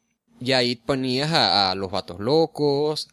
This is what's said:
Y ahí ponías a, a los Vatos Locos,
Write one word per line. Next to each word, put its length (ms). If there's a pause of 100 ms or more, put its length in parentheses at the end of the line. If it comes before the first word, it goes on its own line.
(400)
Y 120
ahí 220
ponías 560
a, 400
a 60
los 160
Vatos 260
Locos, 960